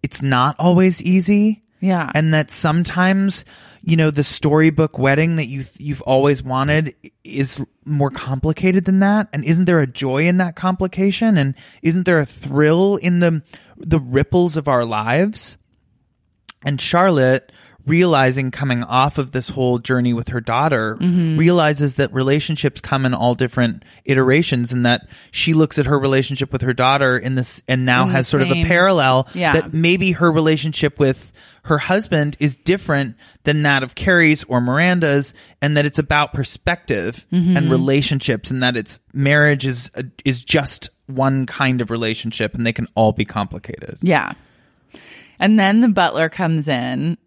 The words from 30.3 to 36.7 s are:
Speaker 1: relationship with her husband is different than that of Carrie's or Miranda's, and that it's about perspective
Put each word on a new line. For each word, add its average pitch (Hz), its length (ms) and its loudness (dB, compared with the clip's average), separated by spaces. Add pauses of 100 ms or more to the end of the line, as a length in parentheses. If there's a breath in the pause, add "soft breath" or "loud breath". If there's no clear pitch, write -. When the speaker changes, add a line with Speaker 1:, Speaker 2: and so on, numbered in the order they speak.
Speaker 1:
relationship 156 680 0
with 135 320 0 (320 soft breath)
her 151 160 0
husband 160 600 -2
is 143 160 0
different 147 600 -2 (280 soft breath)
than 147 200 -2
that 143 180 2
of 127 140 -10
Carrie's 165 480 2
or 123 180 0
Miranda's, 143 720 0 (300 soft breath)
and 147 140 0
that 147 100 2
it's 143 120 -2
about 147 340 0
perspective 120 1000 -6